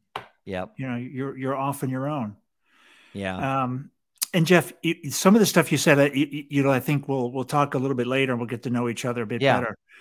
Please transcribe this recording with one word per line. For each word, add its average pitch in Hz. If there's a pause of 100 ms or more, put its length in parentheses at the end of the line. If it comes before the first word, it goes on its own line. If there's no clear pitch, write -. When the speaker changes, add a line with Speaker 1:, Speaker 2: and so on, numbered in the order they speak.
(460)
Speaker 1:
Yep. 92
Speaker 2:
You 135
know, 120
you're, 131
you're 131
off 135
on 131
your 131
own. 120 (800)
Speaker 1:
Yeah. 101
Speaker 2:
Um, 127 (420)
and 160
Jeff, 170 (120)
y-, 165 (140)
some 190
of 233
the 196
stuff 156
you 147
said, 143
uh, 143
y-, 143
y-, 147
you 139
know, 139
I 139
think 139
we'll, 127
we'll 131
talk 143
a -
little 135
bit 120
later, 131
and 117
we'll 120
get 117
to 123
know 120
each 113
other 120
a 104
bit 117
Speaker 1:
Yeah. 127
Speaker 2:
better. 110 (240)